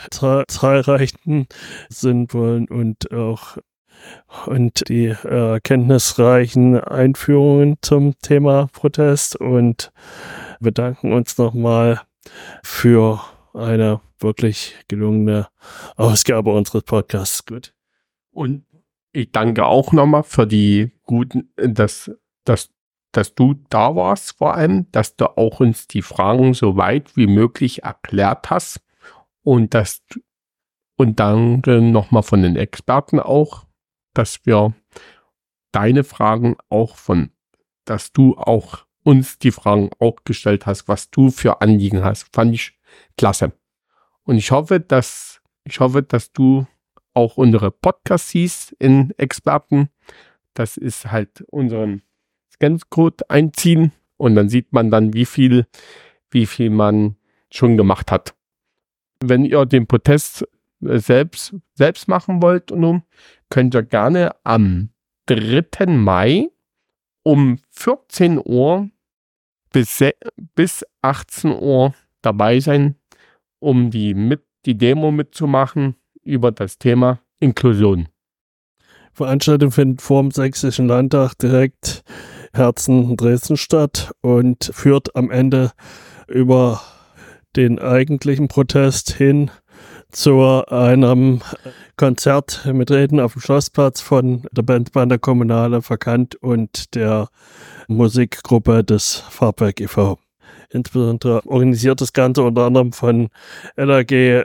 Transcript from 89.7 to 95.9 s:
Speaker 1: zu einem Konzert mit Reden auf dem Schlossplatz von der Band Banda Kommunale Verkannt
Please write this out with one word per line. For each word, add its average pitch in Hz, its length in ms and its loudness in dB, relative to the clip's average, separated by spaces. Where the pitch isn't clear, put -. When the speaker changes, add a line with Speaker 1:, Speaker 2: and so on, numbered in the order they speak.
Speaker 1:
zu 131 580 2
einem 127 720 4
Konzert 139 760 -2
mit 131 180 0
Reden 139 300 2
auf 120 140 -2
dem 123 80 -12
Schlossplatz 139 580 -2
von 127 500 -2
der - 120 -2
Band 120 300 -2
Banda 123 260 0
Kommunale 120 640 0
Verkannt 120 540 -4